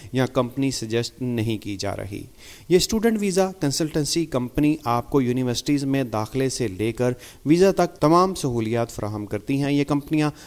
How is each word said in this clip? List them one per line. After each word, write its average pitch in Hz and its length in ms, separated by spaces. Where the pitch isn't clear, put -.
या 127 140
कंपनी 131 440
सजेस्ट 117 500
नहीं 113 360
की 98 180
जा 98 160
रही। 98 320
ये 175 100
स्टूडेंट 220 380
वीज़ा 190 280
कंसल्टेंसी 160 640
कंपनी 147 500
आपको 120 340
यूनिवर्सिटीज़ 127 680
में 135 240
दाखिले 117 400
से 120 200
लेकर 117 440
वीज़ा 175 260
तक 175 300
तमाम 175 320
सहूलियात 117 560
फराहम 104 360
करती 104 320
हैं। 139 120
ये 143 140
कंपनियाँ 151 480